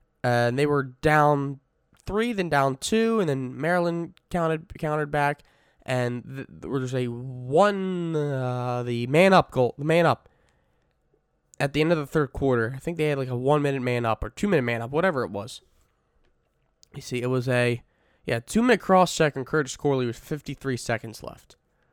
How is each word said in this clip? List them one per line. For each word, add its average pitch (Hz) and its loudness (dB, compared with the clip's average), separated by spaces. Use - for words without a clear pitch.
Uh, 120 2
and 123 -2
they 147 2
were 143 2
down 143 2
three, 220 -2
then 190 -4
down 139 2
two, 226 2
and 175 0
then 127 -4
Maryland 170 -2
counted, 160 -2
countered 151 -4
back. 147 0
And 123 -2
th-, 135 -12
there 80 -14
was 131 -4
a 127 -2
one, 160 0
uh, 127 -2
the 120 -4
man 175 6
up 170 4
goal, 127 0
the 143 -8
man 165 4
up 135 0
at 139 -2
the 147 2
end 160 4
of 170 2
the 147 -4
third 147 0
quarter, 127 0
I 135 -10
think 170 -8
they 151 0
had, 143 -2
like, 131 -4
a 127 -4
one-minute 139 2
man 123 -2
up 113 0
or 110 -8
two-minute 190 0
man 120 -2
up, 120 -8
whatever 151 0
it 95 -6
was. 101 -10
You 139 -14
see, 123 -6
it 123 -2
was 127 0
a, 123 2
yeah, 117 -2
two-minute 226 2
cross 185 4
check, 156 2
and 131 -6
Curtis 143 -2
Corley 135 0
with 117 -4
fifty-three 135 -6
seconds 113 -6
left. - -18